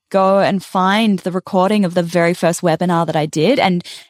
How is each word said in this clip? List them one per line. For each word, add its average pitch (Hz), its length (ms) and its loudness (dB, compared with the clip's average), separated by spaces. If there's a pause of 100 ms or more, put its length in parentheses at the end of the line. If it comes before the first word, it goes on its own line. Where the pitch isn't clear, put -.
(100)
go 190 280 2
and 180 240 0
find 196 580 0
the 180 120 -6
recording 190 520 0
of 175 100 -2
the 180 100 2
very 170 280 0
first 175 280 -2
webinar 170 460 0
that 156 100 -2
I 156 100 -2
did 165 320 0
and 175 240 0 (280)